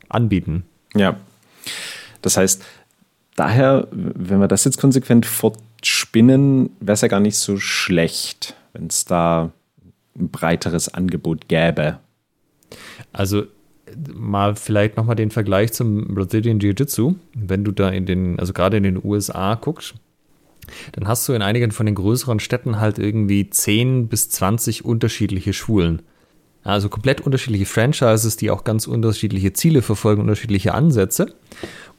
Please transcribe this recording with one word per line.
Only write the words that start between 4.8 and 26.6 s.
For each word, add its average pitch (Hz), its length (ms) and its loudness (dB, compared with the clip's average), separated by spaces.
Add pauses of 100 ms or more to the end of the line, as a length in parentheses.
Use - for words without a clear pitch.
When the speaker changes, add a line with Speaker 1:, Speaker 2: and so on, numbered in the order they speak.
Speaker 2:
konsequent 127 440 4
fortspinnen, - 1500 2 (100)
wär's 104 180 0
ja 120 80 4
gar 98 140 2
nicht 104 160 2
so - 200 -2
schlecht, - 1000 -2 (180)
wenn's - 320 -6
da 85 480 0 (680)
ein 87 100 -2
breiteres 82 640 -2
Angebot 85 540 -4
gäbe. 85 520 0 (1120)
Speaker 1:
Also 101 300 -2 (720)
mal 101 420 0
vielleicht 104 420 0
nochmal 113 180 0
den 110 160 0
Vergleich 104 400 0
zum 107 420 -2
Brazilian 110 460 0
Jiu-Jitsu, 107 560 0 (180)
wenn 98 300 -2
du 104 80 -2
da 98 180 0
in 95 160 -2
den, 90 320 0
also 90 140 -4
gerade 95 240 0
in 104 80 2
den 92 180 0
U 101 140 -2
S 104 140 -2
A 98 260 -2
guckst, - 400 -8 (960)
dann 98 160 -6
hast 117 200 0
du 135 60 2
in 113 80 0
einigen 110 300 0
von 113 140 -2
den 107 100 2
größeren 110 460 0
Städten 120 400 -4
halt 107 180 0
irgendwie 101 500 0
zehn 120 600 0
bis - 200 -2
zwanzig 107 540 -2
unterschiedliche 104 720 -2
Schulen. 85 480 0 (640)